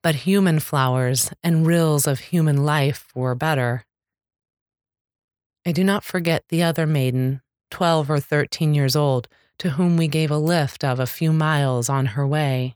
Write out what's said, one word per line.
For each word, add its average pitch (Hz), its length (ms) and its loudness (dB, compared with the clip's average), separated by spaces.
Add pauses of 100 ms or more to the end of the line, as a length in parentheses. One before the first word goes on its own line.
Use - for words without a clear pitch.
but 156 240 -2
human 185 320 2
flowers 127 720 0 (140)
and 160 200 2
rills 160 440 2
of 135 100 0
human 151 460 0
life 147 500 0
were 127 220 -4
better. 127 480 -2 (1800)
I 175 60 -2
do 175 140 0
not 202 180 0
forget 165 460 -2
the 170 160 0
other 160 240 0
maiden, 131 540 0 (280)
twelve 160 400 0
or 147 80 2
thirteen 151 560 0
years 135 220 0
old, 135 320 0 (300)
to 180 120 -4
whom 170 260 2
we 165 120 2
gave 156 240 0
a 151 60 0
lift 156 440 -2
of 131 160 -2
a 131 80 -2
few 160 260 -2
miles 143 560 0
on 135 180 0
her 127 200 -2
way. 135 500 -2